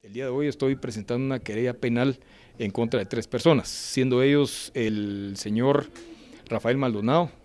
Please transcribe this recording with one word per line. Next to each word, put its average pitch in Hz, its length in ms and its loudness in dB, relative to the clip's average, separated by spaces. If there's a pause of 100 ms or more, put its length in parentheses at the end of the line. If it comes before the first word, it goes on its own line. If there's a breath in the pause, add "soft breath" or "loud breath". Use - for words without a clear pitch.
(100)
El 101 40 -20
día 127 100 -8
de 131 60 -4
hoy 143 180 0
estoy 135 260 0
presentando 120 500 -4
una 135 140 -2
querella 113 340 -2
penal 123 460 0 (400 loud breath)
en 104 140 -4
contra 117 260 0
de 95 80 -2
tres - 220 -4
personas, 131 400 4
siendo 127 560 0
ellos 143 500 2
el 104 640 -4
señor 127 520 0 (600 loud breath)
Rafael 117 280 0
Maldonado 131 540 2 (140)